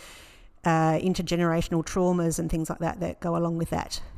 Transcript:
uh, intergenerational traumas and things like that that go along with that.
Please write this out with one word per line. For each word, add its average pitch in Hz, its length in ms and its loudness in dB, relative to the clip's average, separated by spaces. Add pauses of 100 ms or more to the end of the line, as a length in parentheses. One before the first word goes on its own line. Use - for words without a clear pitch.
(640)
uh, 160 320 4
intergenerational 170 880 0
traumas 180 540 2
and 160 100 -2
things 160 180 -2
like 160 120 -6
that 165 200 -2
that 175 200 -6
go 170 180 -2
along 170 220 0
with 165 100 -2
that. - 320 -4 (160)